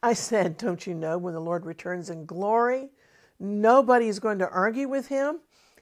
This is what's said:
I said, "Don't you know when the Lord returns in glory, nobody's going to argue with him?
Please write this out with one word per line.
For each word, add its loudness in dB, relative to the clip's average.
I 2
said, 0
"Don't -4
you -8
know -4
when -6
the -6
Lord -4
returns -10
in -12
glory, 0
nobody's 4
going -2
to 0
argue 0
with -4
him? -2